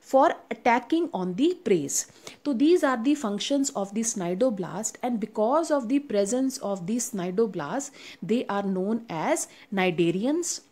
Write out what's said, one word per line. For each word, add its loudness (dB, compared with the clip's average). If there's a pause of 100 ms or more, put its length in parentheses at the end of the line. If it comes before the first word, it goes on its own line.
(120)
for 6 (220)
attacking 2
on -4
the 2 (180)
preys। 0 (400)
तो 0
these 4
are 2
the 4
functions -2
of -4
the -2
cnidoblast -2
and -2
because 0
of 0
the 2
presence 0
of -6
the 0 (120)
cnidoblast, -2 (340)
they 0
are -2
known -2
as -2 (260)
cnidarians। 0 (100)